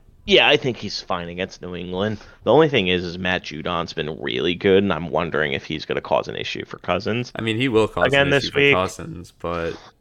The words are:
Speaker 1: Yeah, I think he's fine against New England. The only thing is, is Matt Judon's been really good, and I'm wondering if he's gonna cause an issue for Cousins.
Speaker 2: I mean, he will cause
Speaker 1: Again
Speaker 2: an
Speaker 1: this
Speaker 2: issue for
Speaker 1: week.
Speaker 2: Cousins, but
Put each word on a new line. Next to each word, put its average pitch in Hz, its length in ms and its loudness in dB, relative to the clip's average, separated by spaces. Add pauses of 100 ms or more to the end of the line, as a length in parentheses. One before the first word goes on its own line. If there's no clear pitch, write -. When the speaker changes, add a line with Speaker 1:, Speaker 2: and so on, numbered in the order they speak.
(280)
Speaker 1:
Yeah, 143 200 6
I 147 80 6
think 131 220 -2
he's - 220 -8
fine 87 280 -6
against 90 340 -8
New 90 140 -10
England. 92 420 -4 (240)
The 110 100 4
only 156 160 8
thing 113 200 2
is, 90 160 2
is 87 120 -6
Matt 90 280 -2
Judon's 85 480 -6
been 76 280 -6
really 67 360 -2
good, 98 260 4
and 98 100 0
I'm 80 180 -4
wondering 76 420 -2
if 69 120 -6
he's 76 200 -8
gonna 67 160 -4
cause 62 280 0
an 52 80 -10
issue - 280 -8
for - 140 -16
Cousins. 110 580 -4
Speaker 2:
I - 60 -8
mean, 110 140 -2
he 131 120 0
will 110 200 4
cause - 200 0
Speaker 1:
Again 139 180 4
Speaker 2:
an 139 40 0
Speaker 1:
this 139 140 2
Speaker 2:
issue - 80 -8
for 143 60 0
Speaker 1:
week. 139 160 4
Speaker 2:
Cousins, 90 640 -4
but 85 380 -4 (240)